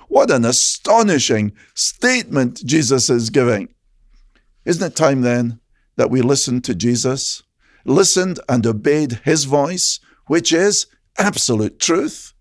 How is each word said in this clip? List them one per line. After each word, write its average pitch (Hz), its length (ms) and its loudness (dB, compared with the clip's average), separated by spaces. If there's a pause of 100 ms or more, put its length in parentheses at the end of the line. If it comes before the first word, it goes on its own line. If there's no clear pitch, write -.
What - 200 4
an 123 160 2
astonishing 127 1080 0 (200)
statement 175 920 -2
Jesus 131 460 0
is 117 220 0
giving. 120 380 0 (920)
Isn't 175 200 -2
it 170 120 -6
time 139 260 2
then 120 380 0 (380)
that 113 140 0
we 127 100 2
listened 127 440 0
to 117 100 -4
Jesus, 120 680 -2 (420)
listened 185 640 0
and 123 160 0
obeyed 120 600 0
his 151 220 0
voice, 143 540 -2 (280)
which 165 260 0
is 196 320 0 (320)
absolute 123 640 -2
truth? - 600 -4